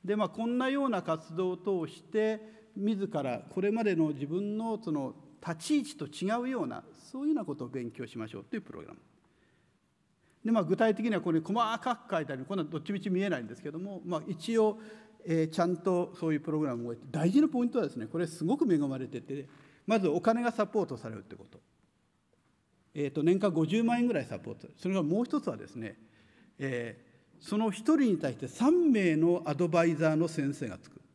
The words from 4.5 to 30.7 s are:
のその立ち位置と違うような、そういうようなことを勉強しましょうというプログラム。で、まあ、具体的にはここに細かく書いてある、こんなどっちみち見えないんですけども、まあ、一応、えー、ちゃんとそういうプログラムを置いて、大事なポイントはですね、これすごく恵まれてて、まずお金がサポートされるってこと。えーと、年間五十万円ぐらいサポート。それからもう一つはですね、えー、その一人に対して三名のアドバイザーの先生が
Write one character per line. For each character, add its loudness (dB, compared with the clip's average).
の -4
そ -4
の -4
立 -8
ち 4
位 4
置 -10
と -6
違 -2
う -4
よ -2
う -2
な、 -8
そ -8
う -4
い -4
う 2
よ 2
う 2
な -2
こ -6
と -8
を -8
勉 -6
強 -10
し -12
ま -6
し -14
ょ -8
う -18
と -8
い -4
う -4
プ -18
ロ -12
グ -14
ラ -18
ム。 -20
で、 2
ま 6
あ、 0
具 2
体 4
的 -2
に 2
は 2
こ -6
こ 2
に 4
細 -4
か -2
く -8
書 2
い -4
て -8
あ -4
る、 -10
こ -6
ん -2
な -2
ど -6
っ -6
ち -6
み -4
ち -6
見 2
え -2
な 0
い -8
ん -10
で -12
す -18
け -8
ど -10
も、 -10
ま -2
あ、 -4
一 -2
応、 4
え 4
ー、 0
ち -4
ゃ 6
ん 0
と 0
そ 0
う 2
い 2
う 0
プ -6
ロ 0
グ 2
ラ -2
ム -6
を -6
置 -6
い -
て、 -20
大 2
事 6
な 6
ポ 0
イ 2
ン 0
ト 0
は 2
で -4
す -14
ね、 -6
こ -6
れ 0
す -6
ご 2
く 4
恵 6
ま 0
れ -6
て -8
て、 -10
ま 2
ず 2
お 2
金 4
が 0
サ 0
ポ 0
ー 0
ト -8
さ -10
れ -10
る -10
っ -18
て -16
こ -18
と。 -20
え -2
ー -2
と、 -2
年 4
間 4
五 2
十 2
万 2
円 4
ぐ 2
ら 0
い -6
サ -8
ポ -10
ー -10
ト。 -18
そ -4
れ 0
か 2
ら 2
も 2
う 2
一 0
つ -4
は -4
で -14
す -20
ね、 -8
え -6
ー、 -20
そ -2
の 2
一 2
人 6
に 2
対 -2
し -12
て -6
三 4
名 6
の 4
ア 0
ド 2
バ 4
イ 4
ザ 4
ー 2
の 2
先 -2
生 -6
が -10